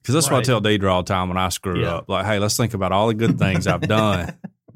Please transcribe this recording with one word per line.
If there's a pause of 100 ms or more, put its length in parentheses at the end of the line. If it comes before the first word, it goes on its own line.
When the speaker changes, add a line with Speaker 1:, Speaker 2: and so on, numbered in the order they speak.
Speaker 1:
'cause
that's
what
I
Speaker 2:
Right.
Speaker 1:
tell
Deidre
all
the
time
when
I
screw
Speaker 2:
Yeah.
Speaker 1:
up.
Like,
"Hey,
let's
think
about
all
the
good
things
I've
done."
Speaker 2:
<laughs> (320)